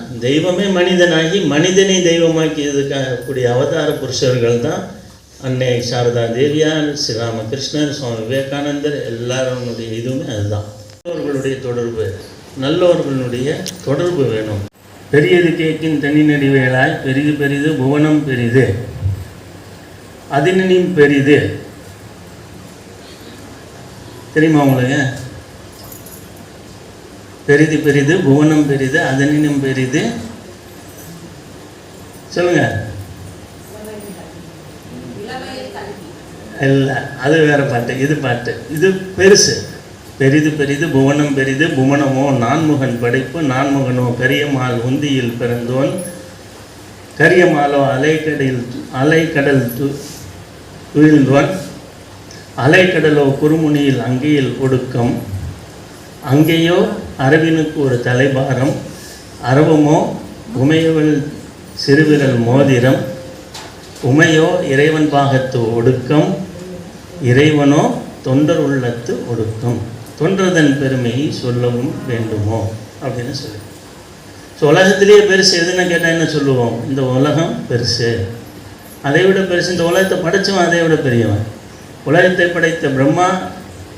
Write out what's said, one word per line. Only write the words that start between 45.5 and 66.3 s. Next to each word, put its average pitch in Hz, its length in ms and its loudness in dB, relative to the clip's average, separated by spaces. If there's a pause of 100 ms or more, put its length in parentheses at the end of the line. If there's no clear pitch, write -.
கரியமாலோ 151 680 4
அலைக்கடலில், 139 760 0 (320)
அலைக்கடல் 143 680 2 (160)
து-, 139 200 -4 (960)
துயில்ந்தோன், 147 560 6 (1080)
அலைக்கடலோ 151 800 4
குறுமுனியில் 147 640 2
அங்கேயில் 127 600 0
ஒடுக்கம், 131 640 0 (1000)
அங்கேயோ 165 640 4 (280)
அரவினுக்கு 156 680 2
ஒரு 123 160 0
தலைபாரம், 131 720 0 (680)
அரவமோ 151 560 4 (600)
உமையவள் 156 640 2 (520)
சிறுவிரல் 139 640 2
மோதிரம், 123 640 4 (1000)
உமையோ 160 460 4 (220)
இறைவன் 147 420 2
பாகத்து 131 640 0
ஒடுக்கம், 131 720 2 (800)